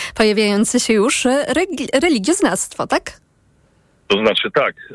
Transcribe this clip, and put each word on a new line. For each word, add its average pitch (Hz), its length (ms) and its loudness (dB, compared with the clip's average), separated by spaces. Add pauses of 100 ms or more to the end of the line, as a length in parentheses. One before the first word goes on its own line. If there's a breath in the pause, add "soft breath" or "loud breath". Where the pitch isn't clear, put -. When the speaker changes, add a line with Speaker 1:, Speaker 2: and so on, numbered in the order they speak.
(140 loud breath)
Speaker 1:
pojawiające 214 680 2
się - 120 0
już, 220 340 2
e, 262 180 2 (100)
regi-, 302 480 -2
religioznawstwo, 247 840 0
tak? - 260 -4 (960)
Speaker 2:
To 101 100 2
znaczy 107 360 0
tak, 127 200 0 (200)